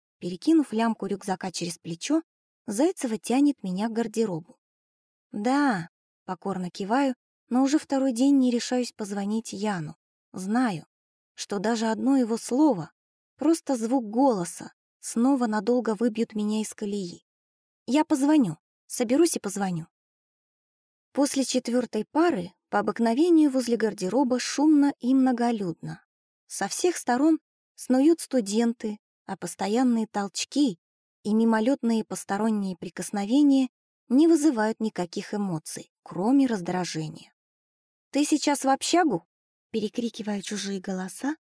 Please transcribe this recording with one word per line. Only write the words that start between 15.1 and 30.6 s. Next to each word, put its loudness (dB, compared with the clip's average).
надолго 0
выбьют -2
меня -2
из -6
колеи. -8
«Я 2
позвоню, 2
соберусь 2
и -4
позвоню». -4
После 0
четвертой -2
пары 0
по 0
обыкновению 4
возле 0
гардероба 0
шумно 2
и 0
многолюдно. 0
Со -6
всех -2
сторон 2
снуют 4
студенты, -2
а -10
постоянные -2
толчки — -2